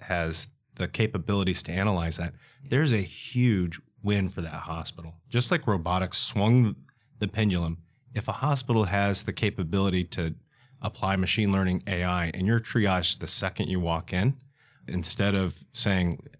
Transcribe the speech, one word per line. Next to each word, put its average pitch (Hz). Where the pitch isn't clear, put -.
has 82
the 90
capabilities 98
to 82
analyze 90
that, 85
there's 139
a 104
huge 95
win 101
for 90
that 80
hospital. 82
Just 123
like 170
robotics 90
swung 110
the 104
pendulum, 87
if 104
a 104
hospital 131
has 101
the 95
capability 95
to 82
apply 98
machine 98
learning 92
A 90
I 87
and 92
you're 117
triaged 95
the 82
second 92
you 92
walk 85
in, 101
instead 98
of 92
saying, 90